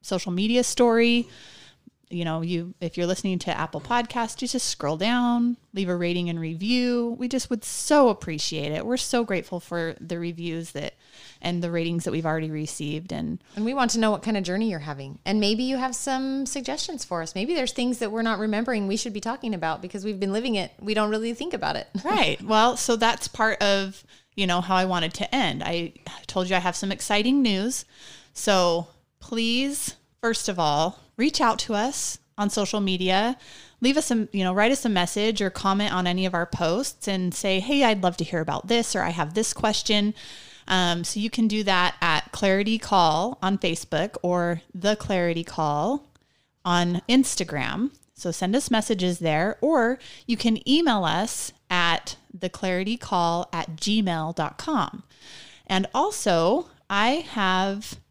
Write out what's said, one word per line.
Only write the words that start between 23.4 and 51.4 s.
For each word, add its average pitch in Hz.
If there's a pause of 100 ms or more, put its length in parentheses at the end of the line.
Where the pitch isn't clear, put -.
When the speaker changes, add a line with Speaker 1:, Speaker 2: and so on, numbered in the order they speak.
Speaker 1:
of, 196 (320)
you 196
know, 180
how 185
I 185
wanted 175
to 208
end. 175
I 170 (320)
told 180
you 190
I 180
have 175
some 196
exciting 233
news. 214 (480)
So 175 (320)
please, 240 (260)
first 226
of 185
all, 160 (180)
reach 285
out 226
to -
us 226 (180)
on 202
social 208
media. 190 (440)
Leave 269
us 311
some, 226
you 196
know, 185
write 214
us 269
a 233
message 202
or 190
comment 196
on 180
any 185
of 180
our 175
posts 175
and 185
say, 190
"Hey, 277
I'd 214
love 180
to 170
hear 160
about 160
this," 233
or, 190
"I 170
have 165
this 214
question." 214 (560)
Um, 175
so -
you 220
can 226
do 214
that 180
at 160
Clarity 202
Call 185
on 190
Facebook 165
or 175 (120)
The 196
Clarity 175
Call 160 (580)
on 175
Instagram. 202 (240)
So 175
send 185
us 277
messages 185
there, 165
or 262 (260)
you 233
can 220
email 269
us 170 (180)